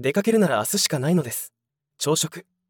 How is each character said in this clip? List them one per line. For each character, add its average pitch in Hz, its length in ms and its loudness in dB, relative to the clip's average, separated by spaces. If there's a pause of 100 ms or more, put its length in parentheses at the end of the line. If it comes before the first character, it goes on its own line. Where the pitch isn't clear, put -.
出 131 100 0
か 202 100 0
け 220 100 2
る 220 60 4
な 196 100 4
ら 123 100 2
明 107 60 0
日 196 160 -2
し - 80 0
か 151 100 -2
な 135 100 -2
い 170 60 4
の 170 80 2
で 123 80 -6
す。 - 240 -10 (420)
朝 147 180 0
食、 160 300 -6 (260)